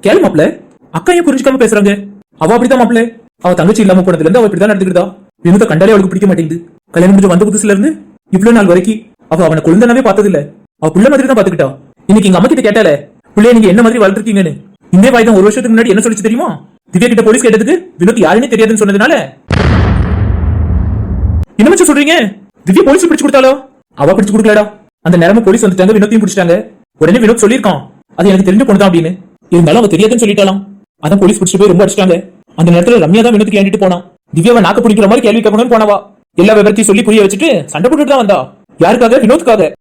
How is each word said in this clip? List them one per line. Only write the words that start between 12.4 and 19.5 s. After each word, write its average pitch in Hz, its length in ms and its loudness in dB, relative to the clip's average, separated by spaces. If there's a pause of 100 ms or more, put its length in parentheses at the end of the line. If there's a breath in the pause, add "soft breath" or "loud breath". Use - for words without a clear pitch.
கிட்ட 262 140 -2
கேட்டாலே, 202 280 2 (420)
"பிள்ளைய 226 200 4
நீங்க 220 180 2
என்ன 226 80 2
மாதிரி 226 220 0
வளர்த்துருக்கீங்கன்னு?" 196 500 -2 (400)
இந்த 196 180 4
வாய் 233 160 2
தான் 220 100 2
ஒரு 185 100 4
வருஷத்துக்கு 226 280 -2
முன்னாடி 233 180 0
என்ன 214 100 -2
சொல்லிச்சு 226 240 -4
தெரியுமா? 254 220 -4 (440)
திவ்யா 208 180 0
கிட்ட 226 160 0
போலீஸ் 233 180 0
கேட்டதுக்கு 226 300 0 (240)
வினோத் 208 260 0
யாருன்னே 233 280 0
தெரியாதுன்னு 220 300 0
சொன்னதுனால. 208 300 0 (2500)